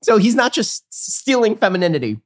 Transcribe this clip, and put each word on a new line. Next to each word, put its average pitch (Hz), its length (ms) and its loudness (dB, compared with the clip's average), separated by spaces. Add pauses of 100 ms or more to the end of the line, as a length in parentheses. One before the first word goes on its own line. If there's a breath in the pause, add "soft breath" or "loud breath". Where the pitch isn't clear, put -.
So 226 140 4
he's 214 180 4
not - 200 0
just - 360 -4
s-, - 220 -8
stealing 240 420 0
femininity. 170 720 -2